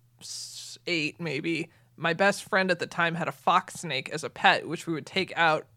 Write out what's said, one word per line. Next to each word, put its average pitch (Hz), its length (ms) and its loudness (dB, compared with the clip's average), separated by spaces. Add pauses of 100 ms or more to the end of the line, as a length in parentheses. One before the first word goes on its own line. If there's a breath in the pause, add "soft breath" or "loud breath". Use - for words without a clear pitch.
(200)
s-, - 560 -14 (120)
eight, 160 320 -2
maybe, 165 500 -4 (260 soft breath)
my 165 160 -2
best 196 340 2
friend 190 240 2
at 170 100 2
the 131 80 -4
time 170 260 0
had 165 140 -2
a 135 40 -6
fox - 420 2
snake 135 360 -6
as 151 140 -4
a 123 40 -4
pet, 175 400 4
which 165 200 -6
we 170 40 -2
would 151 140 -4
take 190 300 -2
out 156 300 4 (100)